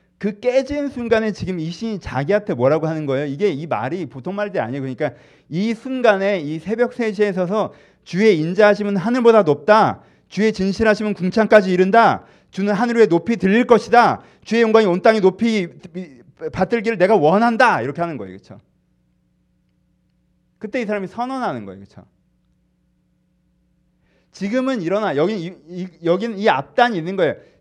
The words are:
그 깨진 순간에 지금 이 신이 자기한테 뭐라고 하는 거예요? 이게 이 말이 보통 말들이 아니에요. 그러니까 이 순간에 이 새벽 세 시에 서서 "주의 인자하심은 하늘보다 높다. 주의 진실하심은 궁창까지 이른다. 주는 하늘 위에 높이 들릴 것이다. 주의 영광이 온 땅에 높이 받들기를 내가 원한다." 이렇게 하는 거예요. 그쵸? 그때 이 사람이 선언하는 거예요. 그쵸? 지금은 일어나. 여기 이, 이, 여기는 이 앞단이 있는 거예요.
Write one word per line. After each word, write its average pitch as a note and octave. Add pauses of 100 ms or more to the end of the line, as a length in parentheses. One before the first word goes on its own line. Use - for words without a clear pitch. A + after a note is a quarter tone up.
(180)
그 G#3
깨진 C4+
순간에 A3+
지금 F3+
이 D#3+
신이 G#3+
자기한테 F3
뭐라고 D3
하는 D#3
거예요? C3+
이게 D3
이 D3+
말이 C3+
보통 C#3
말들이 G3+
아니에요. B2+
그러니까 C3+ (360)
이 G3+
순간에 G#3+
이 D3+
새벽 A3+
세 A3+
시에 G#3
서서 F#3 (320)
"주의 G3
인자하심은 G3+
하늘보다 A3+
높다. D3+ (260)
주의 G#3+
진실하심은 G#3
궁창까지 F#3+
이른다. F#3 (260)
주는 G3+
하늘 A#3
위에 A3+
높이 E3+
들릴 G#3+
것이다. G#3+ (240)
주의 A3+
영광이 A3
온 F3+
땅에 A3
높이 F#3+ (840)
받들기를 G#3+
내가 F#3
원한다." G#3
이렇게 C#3+
하는 E3
거예요. F#2+
그쵸? G2 (2000)
그때 A3+
이 -
사람이 G3+
선언하는 A3+
거예요. G2
그쵸? - (2250)
지금은 B3
일어나. F#3
여기 E3+
이, F#3 (120)
이, F3+ (160)
여기는 G3
이 G#3
앞단이 G3+
있는 E3+
거예요. D#3+ (260)